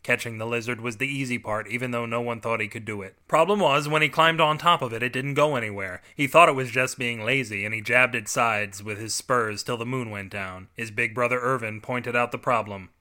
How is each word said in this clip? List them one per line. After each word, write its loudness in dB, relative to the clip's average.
Catching -2
the -6
lizard -4
was -6
the -2
easy -4
part, -4
even -6
though -4
no -2
one -4
thought -2
he -4
could -10
do -8
it. -14
Problem 4
was, 4
when 4
he 4
climbed 4
on 4
top 4
of -4
it, -4
it -2
didn't -4
go 2
anywhere. -6
He 0
thought 10
it 0
was -2
just -2
being -4
lazy, -2
and -4
he -4
jabbed 4
its -4
sides 0
with -8
his -6
spurs -2
till -4
the -6
moon -6
went -10
down. -10
His -8
big -2
brother 0
Irvin -2
pointed -6
out 2
the -6
problem. -2